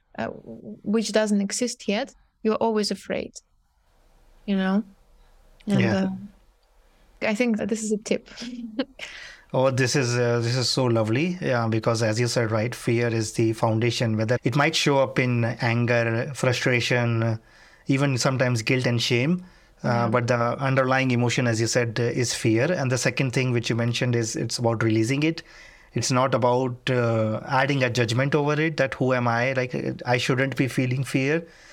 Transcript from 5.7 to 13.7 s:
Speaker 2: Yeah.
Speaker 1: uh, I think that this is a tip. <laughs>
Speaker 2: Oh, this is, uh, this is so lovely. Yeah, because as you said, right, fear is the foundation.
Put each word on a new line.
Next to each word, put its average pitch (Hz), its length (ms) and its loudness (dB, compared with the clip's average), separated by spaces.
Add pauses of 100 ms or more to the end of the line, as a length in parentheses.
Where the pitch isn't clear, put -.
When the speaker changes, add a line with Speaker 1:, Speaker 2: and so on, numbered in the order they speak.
Speaker 2:
Yeah. 190 160 2 (100)
Speaker 1:
uh, 190 40 -2 (1120)
I 220 140 0
think 233 220 0
that 214 120 -4
this 220 140 -4
is 214 80 -4
a 208 60 0
tip. - 320 -6 (120)
<laughs> 240 460 -8 (680)
Speaker 2:
Oh, 131 140 4
this 127 260 0
is, 123 220 0
uh, 120 220 2
this 117 160 0
is 123 120 -2
so 131 180 0
lovely. 120 540 0
Yeah, 123 280 0
because 110 340 0
as 110 180 0
you 123 80 2
said, 120 220 -2
right, 113 240 -2
fear 117 360 0
is 113 240 -2
the 113 200 2
foundation. 113 640 0